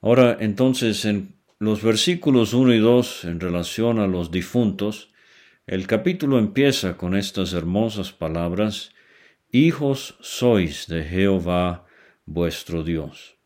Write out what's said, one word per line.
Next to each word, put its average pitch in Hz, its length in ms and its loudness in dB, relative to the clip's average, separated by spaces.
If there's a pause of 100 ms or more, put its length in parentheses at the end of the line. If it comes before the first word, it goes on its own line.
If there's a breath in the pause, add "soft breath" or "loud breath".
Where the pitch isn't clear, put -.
Ahora, 120 380 4
entonces, 113 640 0
en 104 300 -4 (240)
los 107 240 -2
versículos 120 720 2
uno 127 180 4
y 113 60 4
dos, 117 460 2
en 85 140 -6
relación 92 600 -2
a 104 80 2
los 87 240 -4
difuntos, 101 840 -2 (540 soft breath)
el 92 180 -4
capítulo 139 540 0
empieza 110 580 0
con 90 180 -4
estas 98 380 -4
hermosas 95 580 -2
palabras: 87 800 -4 (600 soft breath)
"Hijos 139 680 0
sois 98 680 0
de 82 160 -4
Jehová 90 800 0 (440 soft breath)
vuestro 82 560 -4
Dios". 78 520 -6 (100)